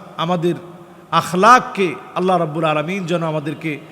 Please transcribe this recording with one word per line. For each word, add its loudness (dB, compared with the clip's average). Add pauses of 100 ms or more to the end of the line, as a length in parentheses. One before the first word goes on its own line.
(180)
আমাদের 0 (560)
আখলাককে 4 (280)
আল্লাহ 2
রাব্বুল 0
আলমিন 0
যেন 0
আমাদেরকে -4 (200)